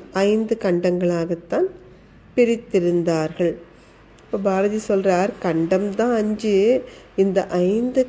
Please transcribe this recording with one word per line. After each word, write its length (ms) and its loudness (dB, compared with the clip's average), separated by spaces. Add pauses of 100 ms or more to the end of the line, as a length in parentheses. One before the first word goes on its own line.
(140)
ஐந்து 480 0
கண்டங்களாகத்தான் 1000 -2 (720)
பிரித்திருந்தார்கள். 1200 0 (720)
இப்போ 180 -6
பாரதி 440 0
சொல்றார், 420 2 (100)
"கண்டம் 560 -2
தான் 160 0
அஞ்சு, 720 0 (320)
இந்த 320 0
ஐந்து 600 0